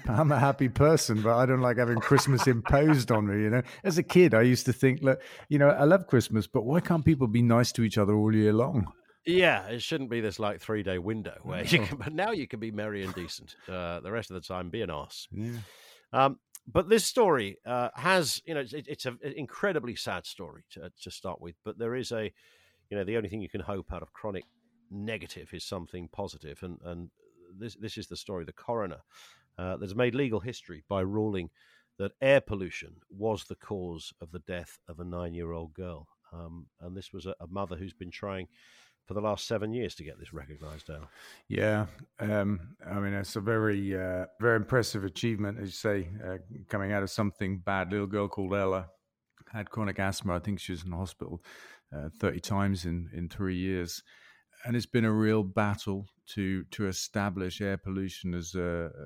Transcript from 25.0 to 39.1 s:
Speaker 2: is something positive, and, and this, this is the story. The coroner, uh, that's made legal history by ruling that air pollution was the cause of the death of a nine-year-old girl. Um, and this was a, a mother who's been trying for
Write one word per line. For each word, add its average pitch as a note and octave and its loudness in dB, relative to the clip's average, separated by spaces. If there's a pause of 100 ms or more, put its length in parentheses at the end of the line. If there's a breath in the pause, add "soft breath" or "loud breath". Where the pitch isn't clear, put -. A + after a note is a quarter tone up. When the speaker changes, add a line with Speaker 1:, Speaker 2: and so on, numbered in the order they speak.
Speaker 2:
is E2+ -10
something F2 -10
positive, D#2 -12
and, F2 -12
and F2 -12 (500)
this, A2 -12
this G#2 -10
is G2+ -10
the F2 -12
story. F2+ -8
The E2 -14
coroner, G2+ -4 (560 loud breath)
uh, F#2 -4
that's F#2+ -8
made A#2+ 2
legal B2 0
history F2+ -12
by G2 0
ruling G2 -2 (480 soft breath)
that G2 -4
air C3+ 6
pollution - -8 (140)
was G2+ -4
the F#2+ -12
cause F2+ -10
of E2 -16
the F2 -12
death F2 -12
of D#2+ -16
a F2+ -12
nine-year-old E2+ -8
girl. E2+ -12 (240)
Um, E2+ -16 (120)
and F2+ -14
this G2 -14
was F#2 -14
a, F#2 -8
a F2 -14
mother F#2 -6
who's F2+ -12
been F2+ -14
trying F#2+ -8 (600 soft breath)
for G2 -10